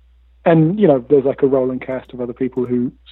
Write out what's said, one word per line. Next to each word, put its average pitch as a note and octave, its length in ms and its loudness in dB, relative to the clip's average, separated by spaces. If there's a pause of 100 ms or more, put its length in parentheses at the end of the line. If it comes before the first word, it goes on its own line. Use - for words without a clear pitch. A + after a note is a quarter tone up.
(460)
and, E3 340 4
you G3+ 80 4
know, C3+ 200 2
there's, C#3+ 180 4
like, C3 180 -4
a C#3 40 6
rolling B2+ 320 -2
cast C3 340 -12
of B2 60 -12
other B2 140 -8
people B2 320 -6
who B2 260 -2 (200)